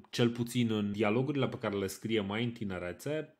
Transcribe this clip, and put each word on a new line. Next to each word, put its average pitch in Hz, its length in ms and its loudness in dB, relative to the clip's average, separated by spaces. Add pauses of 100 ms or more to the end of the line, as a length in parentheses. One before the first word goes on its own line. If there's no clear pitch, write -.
(100)
cel 120 200 4
puțin 117 400 0
în 104 220 2
dialogurile 127 560 2
pe 123 100 -6
care 101 180 -2
le 101 100 0
scrie 107 340 -2
mai 101 240 -2
în 117 60 -2
tinerețe, 107 880 -6